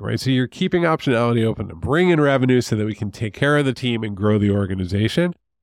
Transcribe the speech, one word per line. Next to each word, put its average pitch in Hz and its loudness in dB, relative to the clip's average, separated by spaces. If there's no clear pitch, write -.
right? 110 -4
So 131 -2
you're 127 2
keeping 180 -2
optionality 120 0
open 107 -4
to 85 -16
bring 143 0
in 165 4
revenue 131 4
so 117 -2
that 107 -2
we 107 -4
can 104 -6
take 104 -8
care 147 2
of 147 2
the 131 0
team 117 -4
and 104 -6
grow 104 2
the 101 2
organization. 101 0